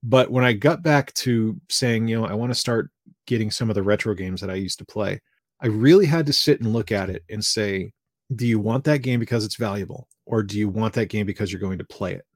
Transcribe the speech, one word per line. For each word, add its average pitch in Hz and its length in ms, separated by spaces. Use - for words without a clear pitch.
But 127 280
when 127 140
I 123 100
got 147 280
back 147 320
to 113 540
saying, 113 400
"You 113 120
know, 110 60
I 101 80
wanna 120 200
start 117 360
getting 110 240
some 113 200
of 104 40
the 98 80
retro 104 320
games 92 260
that 95 100
I 92 40
used 95 240
to - 60
play," 98 360
I 131 60
really 139 400
had 156 200
to 143 60
sit - 280
and 113 120
look 113 180
at 98 200
it - 180
and 107 160
say, 98 480
"Do 120 120
you 113 120
want 113 260
that 147 180
game 123 180
because 113 240
it's - 120
valuable, 101 520
or 113 160
do 101 160
you 104 100
want 107 260
that 113 120
game 104 200
because 98 260
you're 98 80
going 95 180
to - 60
play 92 300
it?" 92 100